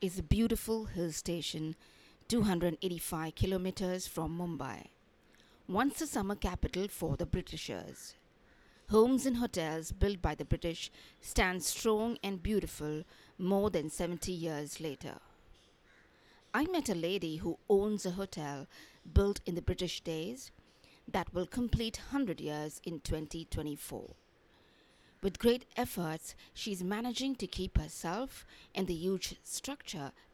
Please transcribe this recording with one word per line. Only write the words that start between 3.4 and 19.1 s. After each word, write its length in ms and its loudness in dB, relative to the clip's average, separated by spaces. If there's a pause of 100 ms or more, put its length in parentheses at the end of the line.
from 300 -4
Mumbai. 500 -6 (800)
Once 340 2
a 60 -2
summer 280 0
capital 520 0
for 280 -2
the 100 0
Britishers, 920 -4 (760)
homes 360 8
and 120 2
hotels 540 0
built 300 2
by 120 4
the 120 -6
British 440 -2 (320)
stand 400 4
strong 640 2
and 180 -2
beautiful 600 0 (340)
more 320 4
than 200 0
seventy 420 -2
years 480 -4
later. 360 -8 (1400)
I 120 4
met 240 0
a 60 2
lady 420 0
who 220 -4 (100)
owns 360 4
a 60 0
hotel 540 -6 (480)